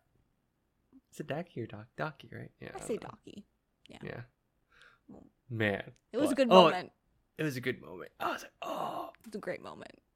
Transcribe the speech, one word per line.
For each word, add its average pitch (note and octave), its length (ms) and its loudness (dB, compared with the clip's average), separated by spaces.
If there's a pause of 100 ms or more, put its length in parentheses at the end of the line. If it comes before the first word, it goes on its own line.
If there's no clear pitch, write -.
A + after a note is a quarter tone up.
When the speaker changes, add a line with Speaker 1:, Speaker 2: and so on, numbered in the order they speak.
(1120)
Speaker 1:
Is - 80 -10
it D#3 80 -8
Daki D3 340 -6
or A2+ 60 -6
Doc-, G#2 200 -14 (100)
Daki, D3+ 340 -8
right? A#2 280 -12
Yeah, - 140 -12
Speaker 2:
I F#4+ 40 -12
Speaker 1:
I - 40 -10
Speaker 2:
say - 160 -4
Speaker 1:
don't - 60 -12
know. - 60 -12 (160)
Speaker 2:
Daki. - 200 -16 (420)
Yeah. - 160 -20
Speaker 1:
Yeah. - 1800 -6 (320)
Speaker 2:
It G#3+ 40 -4
was D4 140 4
a B3+ 40 0
Speaker 1:
But - 20 4
Speaker 2:
good C4+ 140 6
Speaker 1:
oh, F#3 140 12
Speaker 2:
moment. E3 260 2 (460)
Speaker 1:
it D#3 60 -2
was C#3+ 140 -2
a B2 40 -6
good B2 200 -2
moment. E2 380 -14
I F4 120 -2
was - 120 -8
like, - 80 -18 (100)
"Oh." - 480 -4 (180)
Speaker 2:
It's G#3+ 80 -10
a G#3 40 -8
great - 220 -8
moment. - 380 -16 (160)